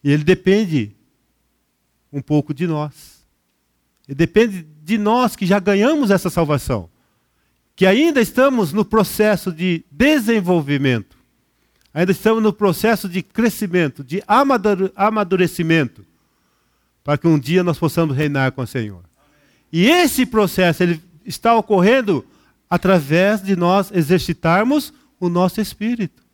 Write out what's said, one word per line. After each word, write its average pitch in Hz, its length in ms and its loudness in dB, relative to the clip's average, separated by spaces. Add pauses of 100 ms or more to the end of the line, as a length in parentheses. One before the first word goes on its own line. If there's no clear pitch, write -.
E 143 80 0
Ele 151 120 2
depende 180 720 0 (1160)
um 143 80 -8
pouco 151 320 -2
de 160 140 -4
nós. 151 580 -8 (840)
Ele 139 80 -10
depende 180 500 0 (180)
de 196 140 -2
nós 220 380 0
que 196 100 -6
já 196 140 2
ganhamos 208 520 2
essa 185 180 2
salvação. 139 600 -2 (880)
Que 185 100 2
ainda 269 360 2
estamos 240 500 0
no 202 140 0
processo 214 680 0
de 170 400 -4
desenvolvimento. 170 1200 0 (800)
Ainda 180 160 0
estamos 220 320 0
no 214 80 4
processo 208 560 -2
de 175 140 -6
crescimento, 180 840 -4
de 147 240 -8
amadure-, 208 720 0
amadurecimento, 175 1080 -2 (960)
para 147 160 -2
que - 80 -8
um 160 140 4
dia 165 240 0
nós 170 160 -2
possamos 160 380 -2
reinar 139 340 -2
com 131 120 -10
o 110 40 -8
Senhor. 104 340 -8 (680)
E 170 140 2
esse 302 400 2
processo, 185 580 0
ele 170 180 -2 (240)
está 233 300 0
ocorrendo 208 680 2 (440)
através 180 720 2
de 196 140 0
nós 180 380 0
exercitarmos 180 1000 0 (280)
o 180 80 -2
nosso 180 320 0
espírito 220 600 -6 (120)